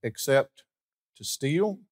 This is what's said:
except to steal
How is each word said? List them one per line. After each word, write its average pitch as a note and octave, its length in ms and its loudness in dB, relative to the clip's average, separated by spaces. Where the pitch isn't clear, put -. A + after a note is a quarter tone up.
except C3+ 600 0
to - 80 -18
steal F#3 560 -2